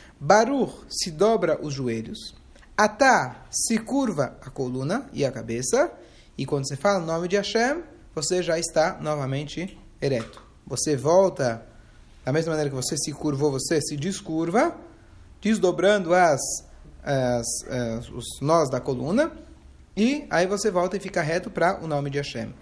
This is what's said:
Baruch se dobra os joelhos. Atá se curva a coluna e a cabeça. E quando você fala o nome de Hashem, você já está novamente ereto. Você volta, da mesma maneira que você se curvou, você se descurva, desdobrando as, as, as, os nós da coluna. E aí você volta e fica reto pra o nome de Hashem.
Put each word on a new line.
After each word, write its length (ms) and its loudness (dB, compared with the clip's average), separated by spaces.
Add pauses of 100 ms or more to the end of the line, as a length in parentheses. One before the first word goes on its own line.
(200)
Baruch 520 4 (160)
se 220 -6
dobra 500 2
os 140 -6
joelhos. 640 -6 (420)
Atá 720 4
se 300 0
curva 600 -2
a 120 -16
coluna 600 -4
e 140 0
a 60 0
cabeça. 600 0 (460)
E 80 -4
quando 220 -2
você 80 -8
fala 280 0
o 40 -8
nome 200 -2
de 100 0
Hashem, 440 0 (320)
você 300 -2
já 160 0
está 420 0
novamente 800 -4 (200)
ereto. 440 -4 (240)
Você 280 -2
volta, 680 2 (580)
da 80 -2
mesma 200 0
maneira 180 0
que 60 -6
você 200 -4
se 180 -4
curvou, 360 0
você 320 0
se 160 -6
descurva, 800 -2 (640)
desdobrando 720 4
as, 260 6 (640)
as, 440 0 (200)
as, 420 -6
os 160 -12 (160)
nós 280 4
da 100 -2
coluna. 520 0 (680)
E 320 0
aí 160 2
você 240 -2
volta 280 0
e 20 -8
fica 240 -2
reto 260 -2
pra 340 0
o 40 -8
nome 240 -2
de 80 -4
Hashem. 420 -8